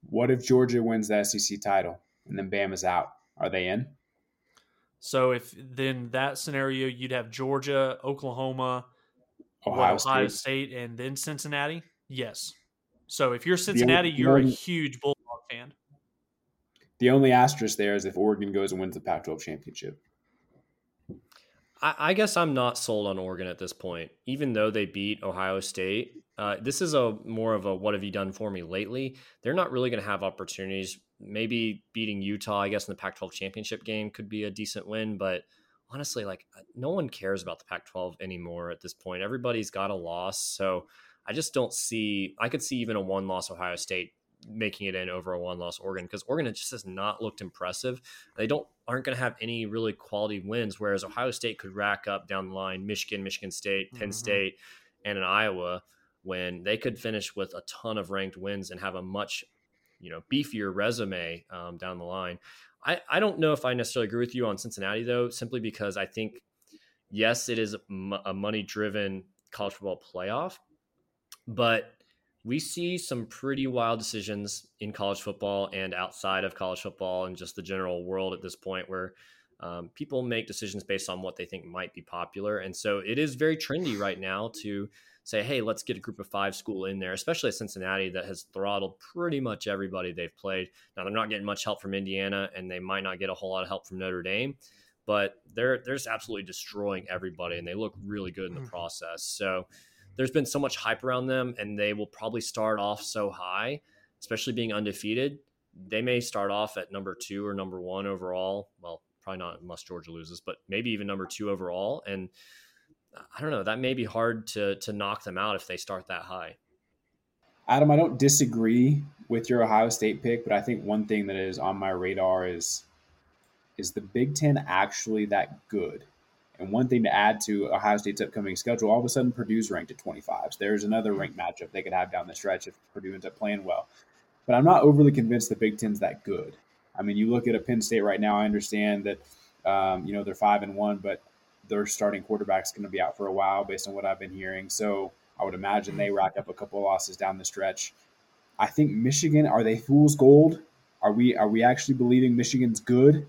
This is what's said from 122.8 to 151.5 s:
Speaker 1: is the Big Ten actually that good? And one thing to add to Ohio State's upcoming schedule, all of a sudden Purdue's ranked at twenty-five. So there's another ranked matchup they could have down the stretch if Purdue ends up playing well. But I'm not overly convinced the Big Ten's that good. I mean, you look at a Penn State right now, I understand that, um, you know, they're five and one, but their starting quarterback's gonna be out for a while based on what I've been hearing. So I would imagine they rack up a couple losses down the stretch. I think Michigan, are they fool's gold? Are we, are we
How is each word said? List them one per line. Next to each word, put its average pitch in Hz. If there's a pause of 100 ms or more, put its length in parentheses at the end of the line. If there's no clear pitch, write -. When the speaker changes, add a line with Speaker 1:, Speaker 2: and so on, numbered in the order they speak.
Speaker 1:
is 98
the -
Big 127
Ten 147
actually 104
that 101
good? 87 (540)
And 95
one 123
thing 123
to 104
add 107
to 101
Ohio 104
State's 101
upcoming 98
schedule, 113
all 113
of 123
a 123
sudden 123
Purdue's 110
ranked 82
at -
twenty-five. -
So -
there's 104
another 107
ranked 98
matchup 87
they 95
could 90
have 92
down 87
the 85
stretch 95
if - (180)
Purdue 95
ends 95
up 90
playing 104
well. 90 (580)
But 120
I'm 131
not 175
overly 143
convinced 117
the 107
Big 107
Ten's 104
that 92
good. 92 (380)
I -
mean, 101
you 110
look 120
at 113
a 107
Penn 117
State 110
right 101
now, 104
I 104
understand 104
that, 101 (500)
um, 95
you 98
know, 101
they're 98
five 104
and 98
one, 104
but 95 (440)
their 104
starting 101
quarterback's 98
gonna 101
be 92
out -
for 101
a 98
while 98
based 98
on 98
what 98
I've 95
been 95
hearing. 95
So 101 (280)
I -
would 92
imagine 98
they 101
rack 95
up 98
a 90
couple 101
losses 95
down 95
the 92
stretch. - (640)
I 107
think 151
Michigan, 143
are 117
they 110
fool's 143
gold? 147 (420)
Are 104
we, 120
are 107
we 113